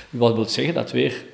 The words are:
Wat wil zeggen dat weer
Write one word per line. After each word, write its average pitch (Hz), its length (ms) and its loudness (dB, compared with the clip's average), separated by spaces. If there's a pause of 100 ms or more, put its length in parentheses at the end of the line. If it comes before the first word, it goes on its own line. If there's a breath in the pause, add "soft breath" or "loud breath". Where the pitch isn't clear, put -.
(100)
Wat 117 240 4
wil 110 140 0
zeggen 147 260 -2
dat 117 180 -4
weer 127 420 0